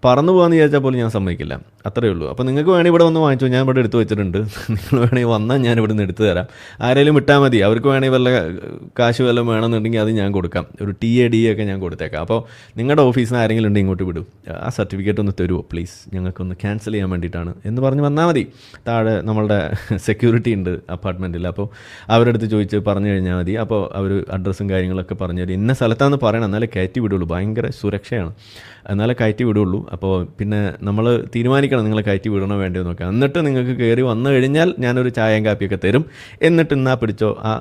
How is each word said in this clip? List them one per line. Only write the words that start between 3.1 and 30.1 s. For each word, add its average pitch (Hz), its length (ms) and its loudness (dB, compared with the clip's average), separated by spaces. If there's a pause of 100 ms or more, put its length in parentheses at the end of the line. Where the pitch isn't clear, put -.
വാങ്ങിച്ചോ, 131 300 2
ഞാൻ 131 100 4
ഇവിടെ 131 180 2
എടുത്ത് 113 180 0
വെച്ചിട്ടുണ്ട്. 101 380 0 (180)
<laughs> - 180 -6
നിങ്ങൾ 98 280 -2
വേണമെങ്കിൽ 120 320 2
വന്നാൽ 117 320 0
ഞാൻ 117 140 4
ഇവിടെ 107 120 0
നിന്ന് 104 140 0
എടുത്തു 92 200 -2
തരാം. 90 200 0 (400)
ആരെങ്കിലും 143 320 4
വിട്ടാൽ 143 240 4
മതി, 120 240 4
അവർക്ക് 117 260 2
വേണമെങ്കിൽ 131 240 2
വല്ല 123 120 2 (720)
കാശ് 120 280 2
വല്ലതും 120 260 2
വേണമെന്നുണ്ടെങ്കിൽ 113 500 0
അത് 110 160 0
ഞാൻ 98 180 0
കൊടുക്കാം, 87 280 -4 (180)
ഒരു 101 80 -4 (100)
ടി 113 100 2 (120)
എ 120 100 4
ഡി 113 140 4
എ 110 60 2
ഒക്കെ 104 180 -2
ഞാൻ 95 140 -6
കൊടുത്തേക്കാം. 80 400 -6
അപ്പോൾ 113 140 -2 (420)
നിങ്ങളുടെ 143 280 4
ഓഫീസിൽ 120 220 0
നിന്ന് 120 120 0
ആരെങ്കിലും 110 260 2
ഉണ്ടെങ്കിൽ 101 180 2
ഇങ്ങോട്ട് 92 240 -2
വിടും, 82 160 -8 (400)
ആ 127 120 -6
സർട്ടിഫിക്കറ്റ് 98 460 -2
ഒന്ന് 98 160 -2
തരുമോ 87 200 0 (100)
പ്ലീസ്, 85 260 -8 (180)
ഞങ്ങൾക്കൊന്ന് 92 480 -6
ക്യാൻസൽ 107 320 -4
ചെയ്യാൻ 95 200 -2
വേണ്ടിയിട്ടാണ് 87 380 -6 (180)
എന്ന് 120 160 -2
പറഞ്ഞ് 143 220 0
വന്നാൽ 156 220 0
മതി. 127 140 0 (440)
താഴെ 110 260 2 (140)
നമ്മളുടെ 107 300 0 (240)
<laughs> - 240 -6
സെക്യൂരിറ്റി 117 520 2
ഉണ്ട് 90 140 -4 (240)
അപ്പാർട്ട്മെൻറ്റിൽ, 90 460 -6 (100)
അപ്പോൾ 101 140 -6 (480)
അവരുടെ 117 180 6
അടുത്ത് 110 220 -2
ചോദിച്ച് 104 220 -2 (120)
പറഞ്ഞു 101 240 0
കഴിഞ്ഞാൽ 92 260 -2
മതി. 90 140 -2 (100)
അപ്പോൾ 107 180 -2 (180)
അവർ 98 120 -2 (240)
അഡ്രസ്സും 95 380 -4
കാര്യങ്ങളൊക്കെ 92 480 -2
പറഞ്ഞു 90 220 -4
തരും. 92 160 -4
ഇന്ന 110 200 0
സ്ഥലത്താണെന്ന് 135 460 2
പറയണം, 110 240 0
എന്നാലേ 110 260 -2
കയറ്റി 92 280 -2
വിടുള്ളൂ. 98 300 0
ഭയങ്കര 107 320 -4 (140)
സുരക്ഷയാണ്, 101 520 -4 (640)
എന്നാലേ 113 280 0
കയറ്റി 110 280 0
വിടുള്ളൂ. 101 300 0 (160)
അപ്പോൾ 95 180 -2 (260)